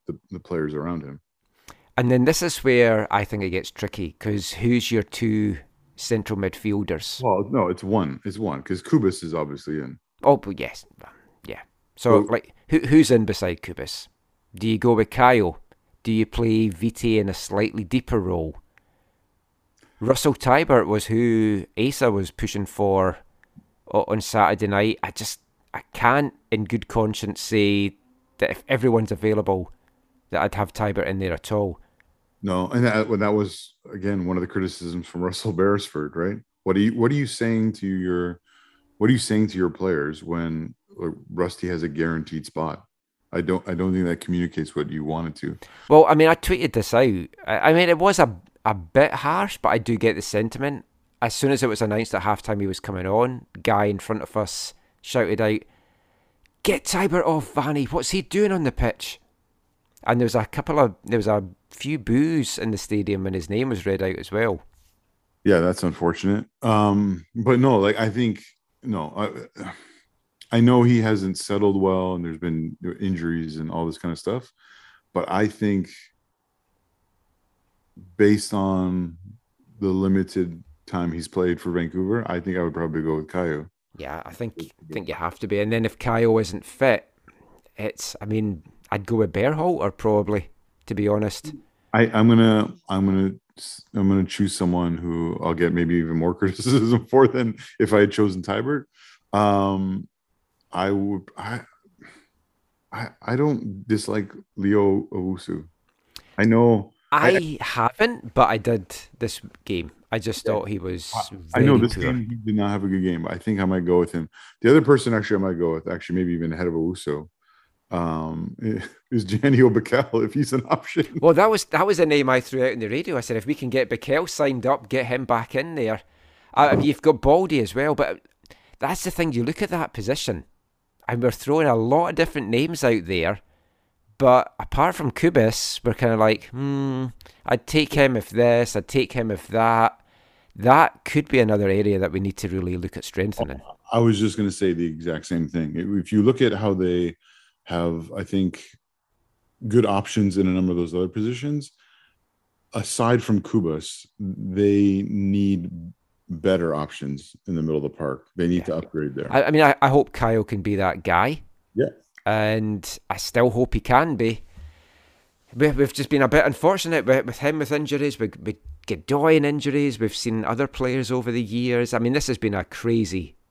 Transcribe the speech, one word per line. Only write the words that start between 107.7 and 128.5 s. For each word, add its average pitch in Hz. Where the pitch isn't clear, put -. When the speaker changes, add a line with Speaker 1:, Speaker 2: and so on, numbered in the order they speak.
Speaker 2:
but 127
I 110
did 107
this -
game. 87
I 113
just 107
Speaker 1:
Yeah. 110
Speaker 2:
thought 104
he 104
was 90
Speaker 1:
I, 127
I -
know 135
Speaker 2:
very 113
Speaker 1:
this 113
Speaker 2:
poor. -
Speaker 1:
game 127
he 120
did 110
not 101
have 101
a 98
good 92
game, 87
but 82
I 87
think 104
I 95
might 92
go 90
with 85
him. 82
The 113
other 151
person 127
actually 107
I 95
might 87
go 82
with, 80
actually 87
maybe 90
even 82
ahead 87
of 85
Owusu, 80
um, 80
<laughs> -
is 113
Janio 120
Bikel, 113
if 110
he's 139
an 131
option. -
Speaker 2:
Well, 160
that 190
was, 214
that 160
was 196
a 170
name 147
I 127
threw 127
out 127
in 113
the 110
radio. 143
I 120
said, 117
"If 107
we 143
can 131
get 123
Bikel 147
signed 131
up, 131
get 131
him 127
back 117
in 160
there." 110
Uh, 139
you've 139
got 156
Baldy 160
as 107
well, 143
but 104